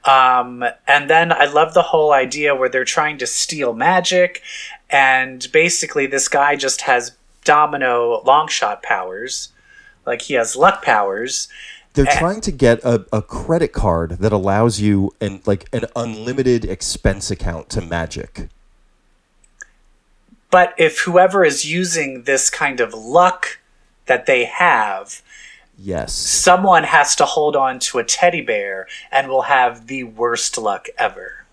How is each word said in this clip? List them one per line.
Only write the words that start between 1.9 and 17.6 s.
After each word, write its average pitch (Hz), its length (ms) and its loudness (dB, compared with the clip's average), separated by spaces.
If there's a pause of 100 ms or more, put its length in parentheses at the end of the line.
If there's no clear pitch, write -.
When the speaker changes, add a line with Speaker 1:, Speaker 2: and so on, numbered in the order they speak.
Speaker 1:
idea 139 440 2
where 131 120 0
they're 127 160 -2
trying 151 360 -2
to 123 80 -6
steal 139 460 -4
magic, 175 680 0 (480)
and 131 640 0
basically 156 540 0
this 135 200 -2
guy 147 300 2
just 135 240 -4
has 123 300 0 (340)
domino 131 800 2
long 147 240 4
shot - 340 -4
powers. 98 640 -6 (560)
Like, 120 180 -6
he 147 100 -8
has 120 240 -2
luck 127 260 2
powers. 107 640 -2 (460)
Speaker 2:
They're 139 160 2
Speaker 1:
And 143 100 2
Speaker 2:
trying 185 220 -2
to 202 100 -6
get 127 320 2
a, 120 300 0
a 107 80 0
credit - 500 -2
card 82 480 0
that 104 140 0
allows 101 480 0
you 101 400 2
an, 98 240 -6
like, - 260 -2
an 117 140 -4 (100)
unlimited 120 720 -2
expense - 680 -4
account 85 380 -8